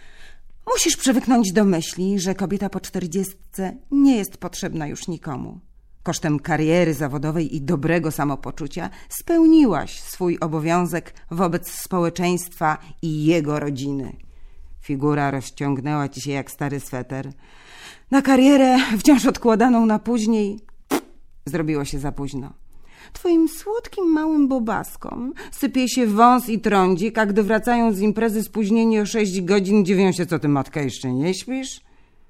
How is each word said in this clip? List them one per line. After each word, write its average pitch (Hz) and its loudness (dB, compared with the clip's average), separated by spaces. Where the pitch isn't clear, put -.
Musisz 349 0
przywyknąć 240 2
do 208 4
myśli, 190 0
że 185 -2
kobieta 196 -4
po 190 -8
czterdziestce 185 -8
nie 277 6
jest 196 -4
potrzebna 160 -8
już - -10
nikomu. 160 -10
Kosztem 156 -2
kariery 160 2
zawodowej 151 -4
i 147 -6
dobrego 156 -2
samopoczucia 147 -6
spełniłaś 320 4
swój - -4
obowiązek 165 -2
wobec 170 -2
społeczeństwa 175 -2
i 156 -4
jego 151 2
rodziny. 143 -6
Figura 143 -2
rozciągnęła 139 -4
ci 139 -12
się 139 -8
jak 135 -6
stary 143 -6
sweter. 131 -10
Na 269 4
karierę, 269 6
wciąż 247 6
odkładaną 233 4
na 214 2
później, 214 0
zrobiło 151 -2
się 143 -6
za 139 -6
późno. 139 -8
Twoim 330 2
słodkim 415 -6
małym 311 2
bobaskom 240 -6
sypie 262 -2
się 247 0
wąs 233 6
i 214 -2
trądzik, 196 2
a 220 2
gdy 202 2
wracają 226 2
z 190 -4
imprezy 214 0
spóźnieni 220 2
o 208 0
sześć 196 -2
godzin, 196 4
dziwią 185 4
się: 175 -4
„Co 156 -2
ty, 151 0
matka, 143 0
jeszcze 131 -4
nie 151 -2
śpisz?”. 262 -8